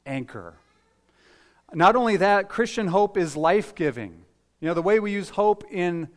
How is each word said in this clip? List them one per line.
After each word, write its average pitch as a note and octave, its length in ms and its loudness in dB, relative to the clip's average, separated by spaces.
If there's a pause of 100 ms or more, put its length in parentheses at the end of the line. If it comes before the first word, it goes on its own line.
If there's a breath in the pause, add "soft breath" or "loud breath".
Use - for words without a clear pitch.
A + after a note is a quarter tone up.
anchor. A#2 520 -10 (1160 soft breath)
Not F3+ 240 4
only A#3 200 2
that, G3 320 2
Christian A3 400 -4
hope G3+ 280 2
is D#3+ 200 -2
life-giving. D3 880 -2 (360)
You D#3 80 -4
know, E3+ 60 -2
the E3 80 -2
way G#3 180 4
we G#3 120 -4
use G3+ 180 -6
hope G#3 400 0
in F3 460 -4